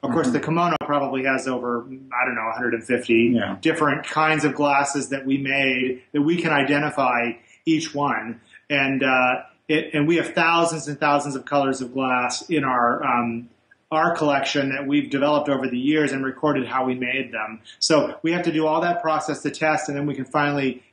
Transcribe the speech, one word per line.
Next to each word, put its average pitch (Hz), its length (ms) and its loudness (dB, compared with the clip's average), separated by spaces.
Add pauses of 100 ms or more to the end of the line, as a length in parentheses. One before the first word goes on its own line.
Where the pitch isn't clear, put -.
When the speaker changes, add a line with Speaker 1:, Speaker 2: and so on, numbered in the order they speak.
Speaker 1:
Of 135 80 -4
course, 151 160 2
Speaker 2:
Mm-hmm. 123 80 0
Speaker 1:
the 143 60 2
kimono 165 420 0
probably 135 420 -2
has 135 240 0
over, 123 320 -2
I 131 460 -6
don't 123 80 -4
know, 113 160 -4
a - 20 -4
hundred 117 220 -2
and 113 100 -4
fifty 120 500 4
Speaker 2:
Yeah. 98 280 -2
Speaker 1:
different 151 440 0
kinds 156 380 2
of 135 100 2
glasses 139 560 0
that 135 140 -6
we 135 140 0
made 131 640 0 (100)
that 147 80 0
we 165 220 2
can 160 100 2
identify 135 800 2 (320)
each 160 300 0
one. 117 480 -4 (260)
And, 135 340 2
uh, 131 420 2 (220)
it, 156 280 -2
and 147 120 2
we 170 100 4
have - 180 -2
thousands 165 540 2
and 147 120 -6
thousands 143 360 2
of 127 100 -8
colors 135 340 0
of 123 140 -8
glass 127 560 -2
in 151 140 0
our, 127 380 2
um, 120 460 -2 (420)
our 160 240 2
collection 139 560 0
that 139 160 -6
we've 143 220 2
developed 143 400 2
over 131 180 0
the 123 120 -2
years 143 340 2
and 135 120 -2
recorded 131 420 0
how 127 180 -2
we 127 100 0
made 127 380 -4
them. 110 280 -8 (180)
So - 440 0
we 165 100 0
have 175 100 -2
to 170 100 0
do 156 140 0
all 156 160 0
that 175 180 0
process 156 420 -2
to 147 80 -2
test, 156 380 -2
and 143 80 -4
then 143 100 -4
we 139 80 -2
can 131 120 -8
finally, 143 560 0 (100)